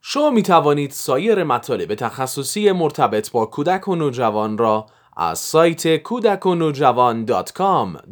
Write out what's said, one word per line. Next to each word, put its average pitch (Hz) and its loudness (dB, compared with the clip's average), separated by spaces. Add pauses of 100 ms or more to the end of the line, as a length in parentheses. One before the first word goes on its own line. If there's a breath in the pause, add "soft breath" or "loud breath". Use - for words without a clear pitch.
شما 294 0
می 226 4
توانید 147 4
سایر 175 0
مطالب 110 -2
تخصصی 135 -2
مرتبط 143 -2
با 113 0
کودک 180 -4
و 185 0
نوجوان 110 -2
را 107 2 (300 soft breath)
از 82 -2
سایت 160 2
کودک 208 -2
و 180 2
نوجوان 127 2
دات 104 -2
کام 147 0 (120)